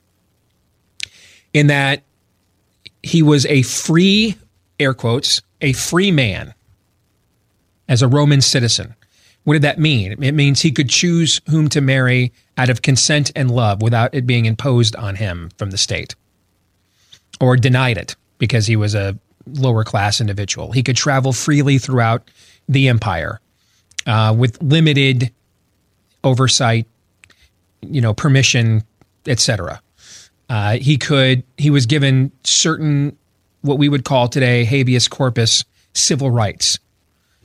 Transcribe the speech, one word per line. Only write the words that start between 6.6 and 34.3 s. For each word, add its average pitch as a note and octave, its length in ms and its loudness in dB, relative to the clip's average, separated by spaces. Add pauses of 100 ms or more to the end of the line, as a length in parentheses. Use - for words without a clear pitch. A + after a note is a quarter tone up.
as B2+ 140 2
a C3+ 60 2
Roman C#3+ 340 4
citizen. A#2 540 -2 (480)
What D3 100 2
did D3+ 100 2
that C#3+ 160 0
mean? B2+ 440 -2
It C3+ 100 0
means C#3+ 280 2
he E3 100 2
could B2 180 -2
choose E3+ 600 0
whom D3+ 200 2
to D3 120 -2
marry B2+ 500 0 (260)
out B2+ 120 0
of A#2+ 140 -2
consent D3 520 0
and C3 160 -2
love G#2+ 300 0
without A#2 340 0
it B2+ 100 -4
being A#2+ 200 0
imposed A2+ 500 0
on G2 200 -8
him F2 420 -8
from G2 140 -8
the F2 60 -10
state - 380 -6 (1200)
or B2+ 180 4
denied B2+ 400 2
it - 180 -12 (220)
because A2+ 280 0
he A2+ 100 0
was G#2 200 0
a G2 220 -6 (280)
lower B2+ 380 0
class G#2 380 -2
individual. G2+ 500 -6
He B2 120 0
could B2+ 120 -2
travel C3+ 380 0
freely C#3 460 0
throughout A#2 500 -2 (400)
the C3+ 180 2
empire, G#2 540 -2 (640)
uh, A2 320 2
with A#2+ 240 0
limited C#3 720 2 (920)
oversight, A#2+ 640 0 (920)
you C3 180 -6
know, A2+ 140 0
permission, A#2 680 2 (420)
et C3 160 -2
cetera. F#2 400 -4 (640)
Uh, G#2+ 300 -2
he C3+ 200 2
could, C3 460 0 (140)
he C#3+ 120 0
was C#3+ 160 4
given C3+ 460 2 (120)
certain, D3 720 -2 (440)
what C#3+ 160 0
we D3 120 4
would C#3+ 160 0
call B2 220 2
today, B2 360 2